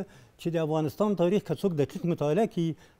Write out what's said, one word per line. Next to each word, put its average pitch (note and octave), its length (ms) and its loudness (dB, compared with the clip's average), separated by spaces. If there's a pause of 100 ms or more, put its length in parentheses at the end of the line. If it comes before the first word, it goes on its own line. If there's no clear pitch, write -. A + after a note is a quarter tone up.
(400)
چې - 80 -8
د E3 80 -2 (140)
افغانستان D#3+ 560 0
تاریخ F3+ 180 2
که D#3 120 -4
څوک F#3+ 180 -2 (100)
دقیق F3 220 -4
مطالعه E3+ 400 2
کړي، E3+ 220 -2 (320)